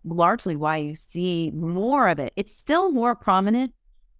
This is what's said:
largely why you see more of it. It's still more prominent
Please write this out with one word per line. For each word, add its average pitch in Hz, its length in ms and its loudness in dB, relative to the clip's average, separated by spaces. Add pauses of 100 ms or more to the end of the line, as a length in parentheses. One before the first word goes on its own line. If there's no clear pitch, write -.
largely 170 500 0
why 151 220 -2
you 151 180 -6
see 170 600 -4
more 196 540 0
of 165 100 0
it. 135 180 -6
It's - 180 -6
still 349 380 0
more 240 220 2
prominent 220 580 0 (480)